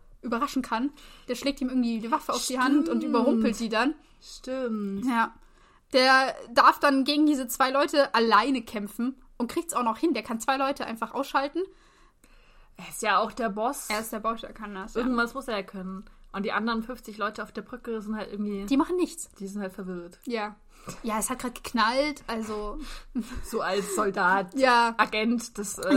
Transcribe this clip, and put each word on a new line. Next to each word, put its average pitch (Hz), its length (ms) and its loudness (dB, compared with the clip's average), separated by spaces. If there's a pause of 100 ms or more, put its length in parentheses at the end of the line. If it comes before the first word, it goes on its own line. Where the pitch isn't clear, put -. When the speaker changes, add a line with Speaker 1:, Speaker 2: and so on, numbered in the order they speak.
(220)
Speaker 1:
überraschen 247 400 -2
kann. 247 300 -2 (340)
Der 247 80 -4
schlägt 277 260 -4
ihm 254 80 -2
irgendwie 240 300 0
die 226 140 -6
Waffe - 200 -2
auf 240 140 -2
die 254 140 -2
Hand 285 280 4
und 233 100 0
Speaker 2:
Stimmt. 226 60 0
Speaker 1:
überrumpelt 233 540 2
die 233 100 -2
dann. 233 260 2 (280)
Speaker 2:
Stimmt. 220 840 -6
Speaker 1:
Ja. 233 280 0 (580)
Der 262 420 6 (180)
darf 262 260 8
dann 269 260 4
gegen 294 220 4
diese 269 220 2
zwei 254 220 2
Leute 277 440 4
alleine 226 480 6
kämpfen 226 580 -6 (180)
und 240 120 -4
kriegt's - 240 -4
auch 247 80 0
noch 226 160 0
hin. 330 160 2
Der 220 80 -2
kann 226 180 -6
zwei 269 160 0
Leute 277 300 0
einfach 226 280 -8
ausschalten. 285 460 -2 (1160)
Speaker 2:
Er 175 120 -16
ist - 140 -10
ja 202 160 4
auch 214 140 0
der 226 180 -2
Boss. 226 380 -4
Speaker 1:
Er 214 120 -2
ist 220 120 -8
der 220 80 -6
Boss, 226 220 -4
er - 100 -12
kann 208 220 -10
das, 190 200 -10
ja. 226 80 0
Speaker 2:
Irgendwas 233 320 0
muss 269 140 -8
er 220 100 -2
ja 196 40 -4
können. 190 420 -10 (280)
Und 196 120 -4
die 220 60 -2
anderen 226 320 -2
fünfzig 220 360 -12
Leute 214 260 -4
auf 202 80 -16
der 214 100 -8
Brücke 226 380 -8
sind 208 160 -6
halt 214 160 -8
irgendwie 202 340 -4
Speaker 1:
Die 269 100 4
machen 330 200 2
nichts. - 420 -4
Speaker 2:
die 196 80 -10
sind 202 160 -8
halt 185 100 -6
verwirrt. 180 520 -10
Speaker 1:
Ja. 214 320 -6 (480)
Ja, 214 160 -2
es 202 100 -4
hat 247 80 -4
grad 247 160 -6
geknallt, 262 720 -2
also 214 520 -6 (640)
Speaker 2:
So 226 160 -4
als 196 340 -2
Soldat, 196 640 2
Speaker 1:
Ja. 240 400 6
Speaker 2:
Agent, 220 580 0
das, 202 220 -8
äh, - 180 2